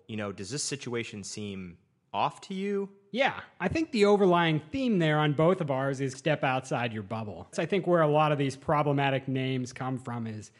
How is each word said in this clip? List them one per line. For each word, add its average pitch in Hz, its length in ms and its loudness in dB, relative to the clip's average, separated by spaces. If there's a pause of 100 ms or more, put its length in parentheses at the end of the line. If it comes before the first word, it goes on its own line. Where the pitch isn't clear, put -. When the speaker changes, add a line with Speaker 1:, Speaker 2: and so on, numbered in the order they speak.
Speaker 1:
you 110 100 -8
know, 104 140 -4
"Does 95 180 -12
this 143 140 -6
situation 117 600 -8
seem 95 540 -10 (360)
off 117 280 -2
to - 120 -12
you?" 196 360 -4 (220)
Speaker 2:
Yeah, 226 280 -2 (220)
I 185 80 0
think 320 240 -2
the 214 120 4
overlying 175 540 6 (120)
theme 247 280 2
there 156 200 4
on 151 120 4
both 160 300 4
of 147 100 -2
ours 135 300 -2
is 131 120 -2
step 147 300 0
outside 127 480 0
your 107 120 -6
bubble. 110 500 -8
So 180 100 -2
I - 20 -2
think 190 220 0
where 175 140 6
a 156 60 6
lot 151 260 4
of 143 40 -2
these 135 200 -2
problematic 139 720 0
names 131 420 -2
come 131 260 -6
from 120 300 -8
is 107 320 -10